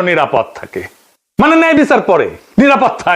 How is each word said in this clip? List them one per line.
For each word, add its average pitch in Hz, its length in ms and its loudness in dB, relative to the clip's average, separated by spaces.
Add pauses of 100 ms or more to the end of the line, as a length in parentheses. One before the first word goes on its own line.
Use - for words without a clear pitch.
নিরাপদ 139 360 -2 (140)
থাকে, - 220 -12 (580)
মানে 302 220 4
ন্যায় 330 200 2
বিচার 285 280 2
পরে, 147 180 2 (340)
নিরাপত্তা 262 540 0